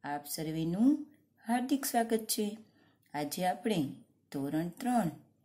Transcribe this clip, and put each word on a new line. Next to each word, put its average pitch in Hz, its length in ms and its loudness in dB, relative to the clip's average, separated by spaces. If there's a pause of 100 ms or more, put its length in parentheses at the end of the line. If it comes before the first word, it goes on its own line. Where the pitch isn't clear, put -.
આપ 143 240 -6
સર્વેનું 170 760 2 (420)
હાર્દિક 254 380 0
સ્વાગત 226 400 2
છે. 214 320 -2 (560)
આજે 147 320 -2
આપણે 180 440 2 (420)
ધોરણ 151 380 -2
ત્રણ 233 420 0 (340)